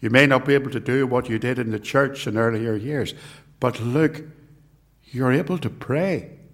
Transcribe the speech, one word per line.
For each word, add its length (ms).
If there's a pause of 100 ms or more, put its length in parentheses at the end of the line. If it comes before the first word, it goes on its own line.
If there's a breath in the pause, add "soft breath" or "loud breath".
You 80
may 160
not 200
be 80
able 180
to 80
do 280
what 220
you 100
did 200
in 120
the 80
church 480
in 100
earlier 380
years. 380 (460 loud breath)
But 200
look, 440 (800)
you're 280
able 280
to 100
pray. 680 (160)